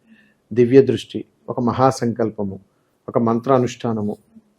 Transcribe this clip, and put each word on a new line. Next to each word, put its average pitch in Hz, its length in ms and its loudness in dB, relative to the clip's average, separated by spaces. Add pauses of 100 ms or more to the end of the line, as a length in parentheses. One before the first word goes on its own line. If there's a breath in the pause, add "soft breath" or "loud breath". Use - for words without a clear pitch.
(520 soft breath)
దివ్య 123 300 6
దృష్టి, 110 420 -4 (240)
ఒక 123 120 -6
మహాసంకల్పము, 113 1000 -2 (480)
ఒక - 100 -2
మంత్ర 117 340 0
అనుష్ఠానము, 117 640 -2 (420)